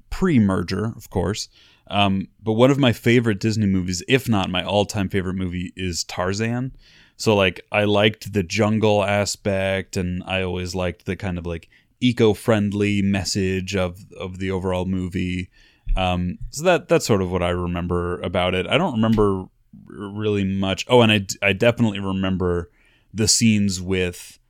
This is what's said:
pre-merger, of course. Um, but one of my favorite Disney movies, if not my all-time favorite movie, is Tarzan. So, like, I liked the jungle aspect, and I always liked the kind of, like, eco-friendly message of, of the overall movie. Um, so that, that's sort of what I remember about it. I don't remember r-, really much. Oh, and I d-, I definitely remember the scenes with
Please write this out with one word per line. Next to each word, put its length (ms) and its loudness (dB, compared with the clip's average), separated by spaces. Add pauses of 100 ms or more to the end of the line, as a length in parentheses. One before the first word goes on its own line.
(100)
pre-merger, 840 2
of 140 -20
course. 380 -4 (400)
Um, 400 0 (140)
but 120 -2
one 160 6
of 80 2
my 160 4
favorite 460 2
Disney 260 0
movies, 420 0
if 180 2
not 220 0
my 160 -4
all-time 460 -2
favorite 240 -4
movie, 420 -6
is 280 -4
Tarzan. 680 -4 (440)
So, 200 2
like, 240 2 (100)
I 140 2
liked 480 2
the 100 0
jungle 600 2
aspect, 920 -2
and 300 -4
I 160 -2
always 320 -6
liked 320 -4
the 100 -4
kind 220 -6
of, 80 -8
like, 220 -8 (320)
eco-friendly 1000 2
message 760 -2
of, 280 -4 (140)
of 200 -10
the 120 -4
overall 340 -2
movie. 640 -4 (480)
Um, 420 -2 (120)
so 140 -8
that, 240 2
that's 180 2
sort 160 2
of 80 -4
what 120 -2
I 80 0
remember 680 -2
about 340 -2
it. 120 -2
I 120 2
don't 160 -2
remember 480 2
r-, 60 -14 (380)
really 580 -4
much. 440 -2
Oh, 140 8
and 100 6
I 60 4
d-, 220 -6
I 120 2
definitely 480 2
remember 680 -2 (420)
the 160 0
scenes 520 2
with 680 -4